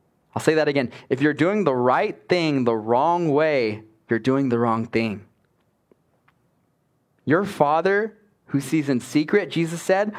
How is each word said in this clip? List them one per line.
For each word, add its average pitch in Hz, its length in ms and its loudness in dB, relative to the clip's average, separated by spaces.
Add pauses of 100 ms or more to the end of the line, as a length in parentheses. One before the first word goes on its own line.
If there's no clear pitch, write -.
(360)
I'll - 60 -4
say 160 140 2
that 151 120 2
again. 139 240 0 (180)
If 131 120 -2
you're 147 120 2
doing 185 300 0
the 147 100 2
right 127 440 0 (100)
thing 156 380 0
the 117 100 2
wrong 143 540 0
way, 139 540 0 (260)
you're 117 100 0
doing 131 300 0
the 120 100 0
wrong 113 260 0
thing. 110 400 -4 (2000)
Your 170 220 2
Father 190 720 0 (340)
who 139 100 0
sees 147 260 -2
in 135 140 0
secret, 151 480 -2
Jesus 165 320 -4
said, 202 380 0